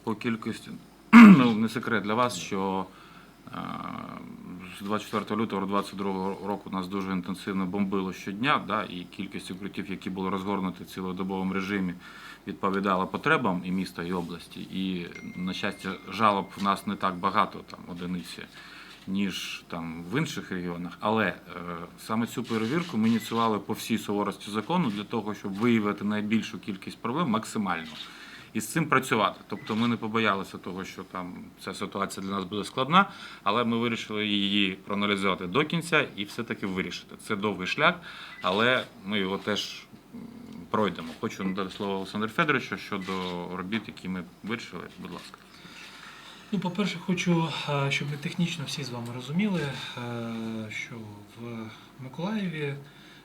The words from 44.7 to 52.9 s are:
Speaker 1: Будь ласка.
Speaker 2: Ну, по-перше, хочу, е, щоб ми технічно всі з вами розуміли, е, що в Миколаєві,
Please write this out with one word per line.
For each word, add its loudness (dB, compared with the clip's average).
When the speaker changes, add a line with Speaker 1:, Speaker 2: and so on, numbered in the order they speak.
Speaker 1:
Будь -12
ласка. -14
Speaker 2:
Ну, 2
по-перше, -2
хочу, 4
е, 2
щоб -2
ми -4
технічно -2
всі -6
з -8
вами -8
розуміли, 0
е, -6
що -8
в -8
Миколаєві, -4